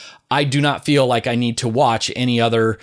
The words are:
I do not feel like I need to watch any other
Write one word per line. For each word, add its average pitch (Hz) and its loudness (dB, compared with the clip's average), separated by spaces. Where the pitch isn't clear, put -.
I 147 0
do 143 0
not 147 0
feel 139 2
like 120 0
I 120 -2
need 120 0
to 120 -4
watch 117 0
any 123 0
other 113 0